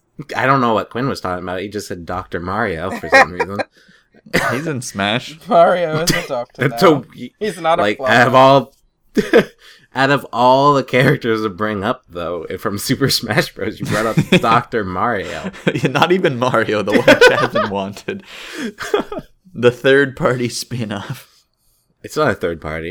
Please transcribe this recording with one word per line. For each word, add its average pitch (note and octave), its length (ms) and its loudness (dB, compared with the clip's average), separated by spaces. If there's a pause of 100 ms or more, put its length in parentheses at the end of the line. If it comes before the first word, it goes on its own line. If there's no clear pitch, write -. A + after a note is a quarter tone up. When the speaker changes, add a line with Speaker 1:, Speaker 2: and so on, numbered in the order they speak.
(340)
Speaker 1:
I A2+ 120 0
don't C3+ 160 4
know A#2 100 2
what G2 160 0
Quinn B2 180 -4
was G#2+ 140 -4
talking F2+ 240 -6
about. F#2 160 -6
He G2+ 80 -6
just G2+ 200 -8
said F2 180 -10
Doctor F2+ 340 -8
Mario F#2 500 -4
for - 200 -10
some C4 220 4
reason. F2+ 260 -6 (440)
<laughs> - 480 -6
Speaker 2:
He's C3 160 -6
in C#3+ 140 -4
Smash. A2+ 680 -6
Speaker 3:
Mario E3+ 540 4
is E3+ 100 0
a E3+ 160 -4
doctor B2+ 420 -4
Speaker 1:
That's A#2+ 140 -2
Speaker 3:
now. F#3 60 8 (140)
Speaker 1:
so - 120 -20
y-, B2 240 -14
Speaker 3:
He's F#3+ 220 -6
not E3 180 2
a - 40 0
Speaker 1:
like, - 160 0
Speaker 3:
flower. - 120 -4
Speaker 1:
out A#2+ 180 6
of B2 60 2
all, C3+ 400 6 (400)
<laughs> - 280 4 (520)
out C3+ 160 2
of C#3+ 220 0
all C3 420 6
the C3+ 100 2
characters B2+ 580 2
to A2 60 -2
bring G#2 340 -4
up, A2 260 -4
though, E2+ 420 -8
if F#2 100 -8
from G2+ 180 -4
Super C3+ 320 0
Smash A#2 440 -2
Bros, - 260 -8
you - 60 -6
brought A2 200 -2
Speaker 2:
<laughs> A2 120 0
Speaker 1:
up - 240 2
Doctor A#2 420 0
Mario. F#2 680 -4 (180)
Speaker 2:
<laughs> C#3 200 0
Not C#3+ 240 2
even F3+ 260 2
Mario, A2+ 440 0
the G2+ 100 -2
one - 280 6
Speaker 1:
<laughs> B4 80 4
Speaker 2:
Jasmine D5 420 0
wanted. G2 520 -8 (1300)
The A#2+ 160 4
third C3+ 460 2
party B2 340 -2
spin-off. - 960 -10 (580)
Speaker 1:
It's - 140 -18
not D3 140 2
a G2+ 40 0
third E2+ 260 -4
party. D#2+ 300 -8